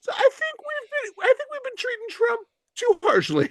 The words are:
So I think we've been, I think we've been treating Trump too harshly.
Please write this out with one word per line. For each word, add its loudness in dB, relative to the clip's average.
So -10
I 4
think -4
we've -10
been, -8
I 6
think -8
we've -10
been -10
treating -8
Trump -2
too 2
harshly. 2